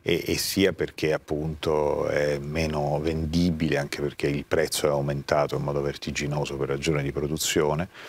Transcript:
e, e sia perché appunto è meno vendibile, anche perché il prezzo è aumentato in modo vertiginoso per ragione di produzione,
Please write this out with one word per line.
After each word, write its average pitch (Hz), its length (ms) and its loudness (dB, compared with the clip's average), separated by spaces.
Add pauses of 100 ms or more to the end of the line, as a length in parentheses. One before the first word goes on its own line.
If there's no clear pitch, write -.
e, 85 240 2
e 82 100 0
sia 95 380 2
perché 76 400 0
appunto 76 920 0
è 73 320 2
meno 73 640 -2
vendibile, 80 800 2
anche 71 240 -4
perché 73 240 -2
il 71 180 -2
prezzo - 420 0
è 73 40 4
aumentato 71 680 0
in 71 60 -2
modo 71 180 -2
vertiginoso 71 760 -4
per 69 100 -2
ragione 71 340 0
di 69 100 -2
produzione, 76 760 0 (200)